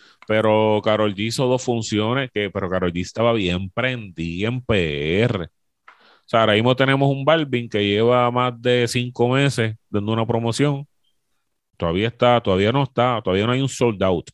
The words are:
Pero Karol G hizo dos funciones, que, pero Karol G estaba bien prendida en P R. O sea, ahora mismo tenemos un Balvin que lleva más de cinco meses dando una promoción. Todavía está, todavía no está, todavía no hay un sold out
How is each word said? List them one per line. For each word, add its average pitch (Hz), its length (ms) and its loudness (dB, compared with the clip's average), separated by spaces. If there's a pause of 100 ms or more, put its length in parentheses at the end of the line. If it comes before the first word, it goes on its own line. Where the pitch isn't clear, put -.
(280)
Pero 107 560 2
Karol 107 320 0
G 104 100 -4
hizo 127 220 -2
dos 123 160 0
funciones, 117 680 -2
que, 104 180 -4
pero 95 200 -4
Karol 90 240 -2
G 87 80 -4
estaba 113 320 0
bien 95 380 -2
prendida 101 760 -6
en 127 140 -4
P 82 600 0
R. 107 240 -2
O - 800 -20
sea, 117 140 2
ahora 107 140 4
mismo 117 220 4
tenemos 139 360 2
un 135 140 -4
Balvin 135 440 0
que 104 160 0
lleva 120 460 2
más 123 280 -2
de 123 280 2
cinco 123 400 -2
meses 123 480 0 (140)
dando 104 240 -2
una 113 120 0
promoción. 117 640 -2 (880)
Todavía 87 320 -2
está, 120 340 2
todavía 98 300 2
no 139 120 0
está, 120 380 -2
todavía 95 240 0
no 120 60 0
hay 127 100 0
un 139 60 -2
sold 117 340 -2
out 92 320 0